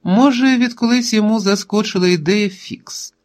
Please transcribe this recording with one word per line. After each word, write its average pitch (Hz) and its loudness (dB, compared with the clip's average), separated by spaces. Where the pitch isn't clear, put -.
Може, 254 2
відколись 240 0
йому 214 2
заскочила 196 -2
ідея 185 0
фікс. - -14